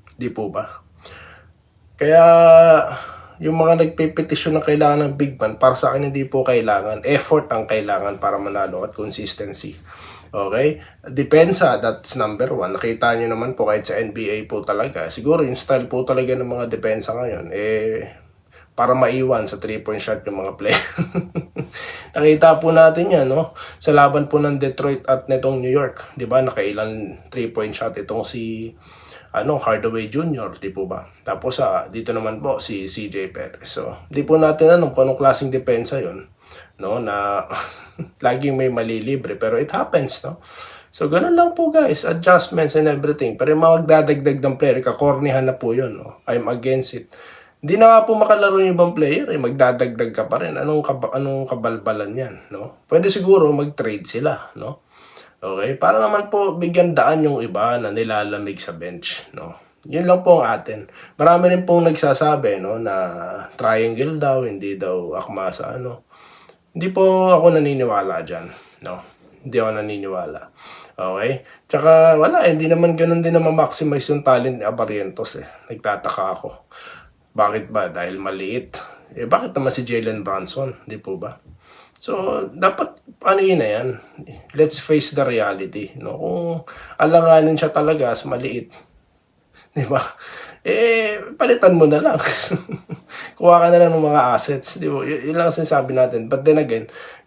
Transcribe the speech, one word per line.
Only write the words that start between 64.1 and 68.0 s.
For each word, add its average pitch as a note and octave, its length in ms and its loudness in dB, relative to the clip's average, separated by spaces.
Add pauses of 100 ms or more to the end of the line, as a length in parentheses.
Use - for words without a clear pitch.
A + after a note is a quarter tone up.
daw, C3+ 240 0
hindi G2 320 -6
daw F#2 400 -6
akma F#2+ 360 -6
sa, - 280 -10
ano. B2 240 -12 (720)
Hindi F3+ 160 -4
po F#3 400 4
ako E3 240 6
naniniwala A#2 640 0